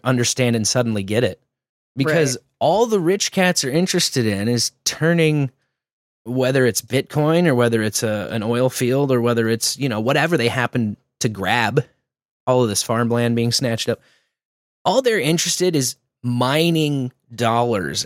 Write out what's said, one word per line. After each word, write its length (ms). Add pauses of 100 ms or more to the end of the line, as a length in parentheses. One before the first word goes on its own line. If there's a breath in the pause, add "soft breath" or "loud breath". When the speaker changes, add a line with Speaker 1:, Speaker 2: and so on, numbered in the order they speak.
Speaker 1:
understand 520
and 120
suddenly 360
get 200
it. 180 (580)
Because 380
Speaker 2:
Right. 60 (160)
Speaker 1:
all 280
the 120
rich 320
cats 320
are 60
interested 560
in 220
is 240 (140)
turning, 680 (720)
whether 420
it's 160
Bitcoin 640
or 100
whether 280
it's 200
a, 280
an 100
oil 280
field 420
or 100
whether 280
it's, 280
you 120
know, 100
whatever 380
they 100
happen 500 (220)
to 100
grab, 560 (640)
all 160
of 60
this 120
farmland 540
being 160
snatched 380
up, 100 (840 soft breath)
all 160
they're 180
interested 560
is 200 (280)
mining 880 (240)
dollars 720